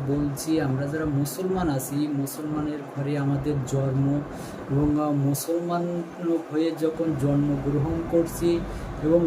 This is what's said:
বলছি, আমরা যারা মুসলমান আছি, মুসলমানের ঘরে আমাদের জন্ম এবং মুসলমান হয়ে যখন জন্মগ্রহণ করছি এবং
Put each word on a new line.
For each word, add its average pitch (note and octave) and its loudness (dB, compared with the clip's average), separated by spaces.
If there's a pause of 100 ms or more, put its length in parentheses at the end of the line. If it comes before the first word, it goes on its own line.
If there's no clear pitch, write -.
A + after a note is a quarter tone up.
বলছি, D3 0
আমরা C3+ 0
যারা D#3 -2
মুসলমান E3+ 0
আছি, C#3 0
মুসলমানের D3+ -2 (160)
ঘরে C#3 -2
আমাদের C#3+ 0 (120)
জন্ম C#3 2 (500)
এবং D3 4
মুসলমান E3+ 0 (480)
হয়ে D#3+ 2
যখন D#3+ -2 (160)
জন্মগ্রহণ C#3+ 0 (100)
করছি E3+ 2 (440)
এবং D#3+ 6